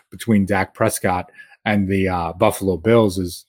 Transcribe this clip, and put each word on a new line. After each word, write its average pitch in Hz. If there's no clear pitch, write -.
between 101
Dak 95
Prescott 95
and 104
the, 95
uh, 87
Buffalo 95
Bills, 107
as 87